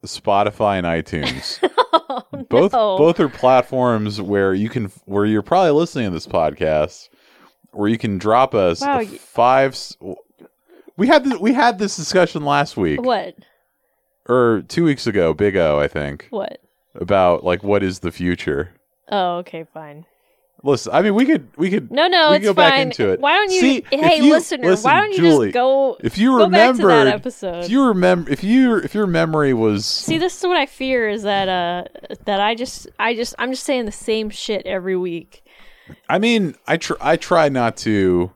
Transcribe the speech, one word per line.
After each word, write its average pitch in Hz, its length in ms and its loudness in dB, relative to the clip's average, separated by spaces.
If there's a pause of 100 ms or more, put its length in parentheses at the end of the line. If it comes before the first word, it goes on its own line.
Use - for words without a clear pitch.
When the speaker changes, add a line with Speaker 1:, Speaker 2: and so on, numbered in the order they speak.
Speaker 1:
Spotify 101 720 0
and 87 80 -4
iTunes. 76 760 -6
Speaker 2:
<laughs> - 120 -2 (360)
Oh, 262 140 -8 (240)
Speaker 1:
Both, 165 240 2
Speaker 2:
no. 214 240 0
Speaker 1:
both 165 240 2
are 151 80 2
platforms 123 920 0
where 98 340 0
you 104 160 -2
can, 110 160 -4 (180)
where 101 220 -2
you're 107 160 0
probably 175 300 2
listening 147 340 0
to 95 40 -4
this 82 160 -8
podcast, 78 840 -2 (640)
where 104 160 -2
you 110 100 0
can 101 200 -4
drop 113 360 2
us 90 260 0
Speaker 2:
Wow, 277 200 -2
Speaker 1:
a - 20 -6
Speaker 2:
you 202 160 -12
Speaker 1:
five 131 540 0
s-, - 240 -16 (1000)
we 202 100 0
had 285 180 4
th-, 254 160 -4
we 220 120 0
had 233 260 0
this 202 180 -6
discussion 170 500 -2
last 143 300 -2
week. 107 260 -2
Speaker 2:
What? 208 320 -4 (920)
Speaker 1:
Or 120 420 2
two 170 160 -2
weeks 143 220 0
ago, 90 280 0
Big 98 220 0
O, 78 220 2
I 73 100 0
think. 73 420 -8
Speaker 2:
What? - 300 -10 (340)
Speaker 1:
About, 90 500 2
like, 90 180 -2
what 101 200 0
is 92 180 -4
the 85 100 -6
future? 85 640 -4 (380)
Speaker 2:
Oh, 180 280 -2
okay, 170 260 -14 (100)
fine. 151 320 -20 (580)
Speaker 1:
Listen, 139 280 -2
I 156 100 2
mean, 202 120 2
we 240 100 2
could, 262 220 0 (100)
we 175 140 -2
could, 226 220 -4
Speaker 2:
No, 302 160 0
no, 330 220 4
Speaker 1:
we 294 80 4
Speaker 2:
it's 294 60 -2
Speaker 1:
could 208 60 2
go 190 40 0
back 294 180 4
Speaker 2:
fine. 269 160 2
Speaker 1:
into 220 220 0
it. 185 100 0
Speaker 2:
Why 285 160 2
don't 403 160 0
you, 370 80 0
Speaker 1:
See, 262 160 4 (160)
if 277 80 -2
Speaker 2:
hey, 330 160 4
Speaker 1:
you, 285 160 6
Speaker 2:
listener, 302 380 0
Speaker 1:
listen, 214 200 2
Speaker 2:
why 311 100 4
don't 208 120 0
you - 60 -4
Speaker 1:
Julie, 151 280 6
Speaker 2:
just 95 80 -4
go, 262 460 0
Speaker 1:
if - 180 -4
you 254 180 4
Speaker 2:
go 208 120 6
back 220 240 6
to 240 60 -2
that - 60 0
Speaker 1:
remembered, 147 300 6
Speaker 2:
episode? 175 520 -8
Speaker 1:
if 185 40 -6
you 269 160 4
remember, 180 420 2
if 143 140 -4
you, 240 360 4
if - 140 -4
your 208 140 0
memory 160 480 0
was 107 320 0
Speaker 2:
See, - 320 -4
this 359 180 -2
is - 80 -10
what 359 120 0
I 285 100 0
fear, 254 420 -4
is 208 140 -4
that, 196 260 -2
uh, 180 360 -4 (400)
that 202 160 -2
I 220 160 0
just, - 320 -12 (100)
I 226 160 -2
just, 233 240 -8
I'm 247 140 -6
just 262 100 -10
saying 254 220 -4
the 214 80 -8
same 220 380 -6
shit - 360 -8
every 185 300 -4
week. 170 480 -8 (640)
Speaker 1:
I 175 100 0
mean, 214 380 0 (100)
I 156 100 0
tr-, - 240 -6
I 147 160 2
try 160 320 2
not 123 300 -2
to. 92 580 2